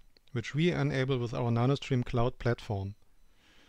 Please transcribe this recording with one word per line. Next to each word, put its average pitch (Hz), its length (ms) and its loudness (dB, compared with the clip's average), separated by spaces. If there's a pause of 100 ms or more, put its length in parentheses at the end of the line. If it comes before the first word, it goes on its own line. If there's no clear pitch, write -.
(320)
which 120 220 -4
we 165 180 2
enable 139 460 0
with 120 160 -4
our 123 160 0
NanoStream 123 560 2
Cloud 123 320 0
platform. 101 560 -2 (760)